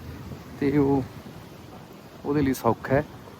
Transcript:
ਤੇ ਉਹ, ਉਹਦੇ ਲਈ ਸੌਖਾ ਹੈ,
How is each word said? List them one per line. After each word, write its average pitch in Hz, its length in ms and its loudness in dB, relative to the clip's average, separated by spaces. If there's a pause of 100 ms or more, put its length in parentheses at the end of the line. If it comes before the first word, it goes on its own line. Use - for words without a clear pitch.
(600)
ਤੇ 143 180 2
ਉਹ, 139 260 6 (1200)
ਉਹਦੇ 143 160 4
ਲਈ 135 140 4
ਸੌਖਾ - 400 2
ਹੈ, 147 80 6 (360)